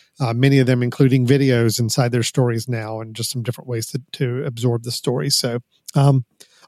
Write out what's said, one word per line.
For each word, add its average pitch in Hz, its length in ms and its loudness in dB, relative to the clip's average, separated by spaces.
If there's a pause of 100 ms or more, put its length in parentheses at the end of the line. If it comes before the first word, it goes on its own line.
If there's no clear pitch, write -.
(200)
Uh, 117 140 -2
many 135 260 4
of 127 80 4
them 123 160 2
including 127 420 2
videos 123 540 2
inside 120 320 0
their 120 120 0
stories 120 440 -2
now 110 320 -6
and 110 160 -14
just 113 160 -8
some 123 120 -6
different 120 260 -8
ways 113 180 -6
to, 127 140 -8 (120)
to 127 320 -4
absorb 117 380 -2
the 120 80 -8
story. 139 380 -4
So, 123 300 -2 (360)
um, 139 300 4 (420)